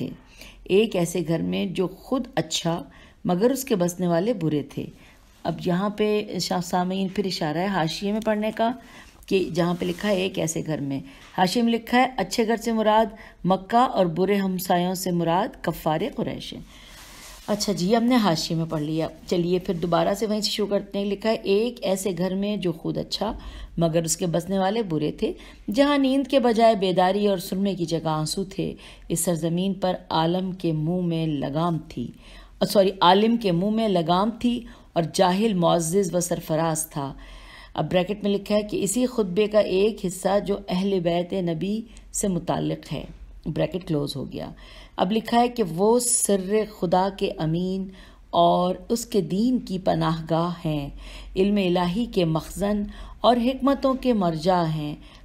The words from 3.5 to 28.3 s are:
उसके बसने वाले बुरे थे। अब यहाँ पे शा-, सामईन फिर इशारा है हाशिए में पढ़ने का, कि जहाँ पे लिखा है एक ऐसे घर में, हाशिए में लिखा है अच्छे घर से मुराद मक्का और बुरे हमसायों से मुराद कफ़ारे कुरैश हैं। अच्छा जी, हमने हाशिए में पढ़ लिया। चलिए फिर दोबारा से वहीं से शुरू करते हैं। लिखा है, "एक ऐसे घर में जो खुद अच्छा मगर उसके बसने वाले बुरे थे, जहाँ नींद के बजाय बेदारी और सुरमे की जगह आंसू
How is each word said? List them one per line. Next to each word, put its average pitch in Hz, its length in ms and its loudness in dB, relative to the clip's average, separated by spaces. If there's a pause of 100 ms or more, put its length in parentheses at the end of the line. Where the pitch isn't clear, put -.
उसके 262 220 -2
बसने 175 320 0
वाले 175 280 2
बुरे 151 420 -2
थे। - 140 -8 (540)
अब 165 220 -4
यहाँ 185 320 0
पे 208 420 0
शा-, 180 220 -2
सामईन 185 460 -2
फिर 190 180 -2
इशारा 170 340 -2
है 190 80 0
हाशिए 190 440 -2
में 220 80 -2
पढ़ने 214 320 0
का, 226 260 0 (500)
कि 185 220 2
जहाँ 170 240 2
पे 175 120 -4
लिखा 180 220 -4
है 190 120 2
एक 190 180 -4
ऐसे 160 240 -2
घर 156 180 -4
में, 139 220 -4 (340)
हाशिए 185 260 2
में 233 100 4
लिखा 226 260 0
है 262 200 2
अच्छे 196 260 0
घर 226 120 0
से 226 160 -2
मुराद 214 440 4 (300)
मक्का 190 400 4
और 185 220 2
बुरे 185 280 2
हमसायों 185 580 0
से 180 160 -4
मुराद 175 540 0
कफ़ारे 165 440 -2
कुरैश - 460 -8
हैं। - 120 -14 (840)
अच्छा 208 240 0
जी, 180 220 0
हमने 233 200 4
हाशिए 175 420 2
में 165 120 -2
पढ़ 160 120 -4
लिया। 156 300 -2 (180)
चलिए 180 300 2
फिर 180 180 -4
दोबारा 170 380 2
से 220 120 -4
वहीं 214 140 0
से 202 100 -2
शुरू 202 180 -2
करते 202 300 -2
हैं। 202 80 -2
लिखा 202 220 -2
है, 226 80 2
"एक 226 480 0
ऐसे 190 280 -2
घर 180 220 -2
में 202 260 -2
जो 175 120 -2
खुद 156 260 -6
अच्छा 196 400 -4 (400)
मगर 165 260 2
उसके 170 220 -2
बसने 175 320 -2
वाले 202 240 0
बुरे 156 400 -2
थे, 349 120 -2 (360)
जहाँ 277 280 4
नींद 269 300 2
के 277 100 4
बजाय 226 380 6
बेदारी 185 500 2
और 196 140 2
सुरमे 196 340 -2
की 170 120 -2
जगह 160 240 0
आंसू 156 360 -2 (120)